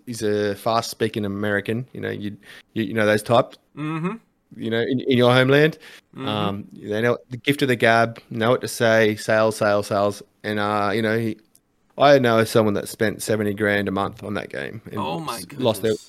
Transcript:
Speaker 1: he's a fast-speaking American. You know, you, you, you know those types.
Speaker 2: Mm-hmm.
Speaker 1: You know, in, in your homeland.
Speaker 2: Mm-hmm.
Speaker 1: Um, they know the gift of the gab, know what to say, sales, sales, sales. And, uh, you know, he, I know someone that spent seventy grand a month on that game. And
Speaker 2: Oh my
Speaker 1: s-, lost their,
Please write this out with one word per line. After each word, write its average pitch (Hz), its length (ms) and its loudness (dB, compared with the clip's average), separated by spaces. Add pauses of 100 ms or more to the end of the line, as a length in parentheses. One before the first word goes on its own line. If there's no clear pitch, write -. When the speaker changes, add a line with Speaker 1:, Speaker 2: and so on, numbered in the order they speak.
Speaker 1:
he's 117 160 -10
a 104 340 0
fast-speaking 113 680 -2
American. 104 680 -4
You 113 80 -12
know, 104 100 -6
you, 104 260 -10 (360)
you, 110 100 -4
you 110 100 -6
know 110 140 0
those 107 160 2
types. 123 340 0 (180)
Speaker 2:
Mm-hmm. 160 400 -6 (420)
Speaker 1:
You 110 140 -6
know, 113 100 0
in, 127 200 0
in 131 160 0
your 120 140 6
homeland. 139 460 4 (380)
Speaker 2:
Mm-hmm. 131 120 -10
Speaker 1:
Um, 104 460 -4
they 104 300 -4
know 120 160 2 (100)
the 123 80 -10
gift 139 240 -2
of 139 60 2
the 123 80 2
gab, 117 440 2 (120)
know 113 180 0
what 127 120 2
to 110 60 -6
say, 110 480 2
sales, 110 420 0
sales, 104 300 2
sales. 101 360 -2 (200)
And, 104 160 -4
uh, 104 340 -2
you 113 100 -2
know, 110 160 0
he, 113 180 -4 (640)
I 143 180 8
know 117 280 4
someone 110 280 2
that - 160 -6
spent - 320 -4
seventy 107 320 -2
grand 101 340 0
a 98 40 -4
month 98 320 -4
on 101 100 -10
that - 160 -8
game. 69 360 -10
And - 120 -12
Speaker 2:
Oh 165 220 -6
my 135 180 -8
Speaker 1:
s-, - 80 -12 (120)
lost 110 260 0
their, 110 80 0 (180)